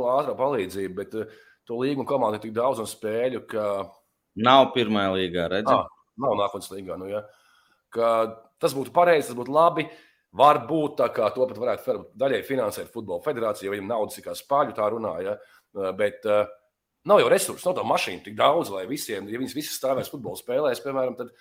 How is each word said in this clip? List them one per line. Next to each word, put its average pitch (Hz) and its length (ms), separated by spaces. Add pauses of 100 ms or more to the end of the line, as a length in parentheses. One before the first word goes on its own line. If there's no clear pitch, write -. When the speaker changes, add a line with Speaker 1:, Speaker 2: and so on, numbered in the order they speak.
Speaker 1:
ātrā 131 280
palīdzība, 98 580
bet, 98 180
uh, 110 120 (400)
to 117 160
līgu 135 220
un - 60
komandu 117 280
ir 104 40
tik 113 120
daudz 120 260
un 107 100
spēļu, 113 580
ka 107 200 (680)
Speaker 2:
Nav 127 360
pirmajā 107 420
līgā, 90 320
redzi? 107 240
Speaker 1:
Ā, 98 140 (340)
nav 127 160
nākotnes 101 380
līgā, 92 260
nu, 92 80
jā. 104 140 (720)
Ka 117 140 (520)
tas 151 160
būtu 127 160
pareizi, 165 380
tas 120 80
būtu 120 180
labi. 156 300 (500)
Varbūt 147 640
tā 123 160
kā 110 160
to 127 160
pat 113 100
varētu 110 280
fer-, 107 160 (180)
daļai 127 240
finansēt 110 480
futbola 95 320
federācija, 113 460
jo - 20
viņam 101 160
naudas 110 320
ir - 60
kā 87 100
spaļu, 139 400
tā 107 160
runā, 110 220 (100)
ja. 104 140 (420)
Ā, 95 160
bet, 104 320
ā, 104 140 (640)
nav 208 180
jau 226 80
resursu, - 380
nav 156 100
to 104 80
mašīnu 107 380
tik 104 100
daudz, 135 340
lai 95 160
visiem, 104 460
ja 117 80
viņas 123 160
visas - 240
stāvēs 131 320
futbola 98 240
spēlēs, 127 480
piemēram, 131 320
tad 120 260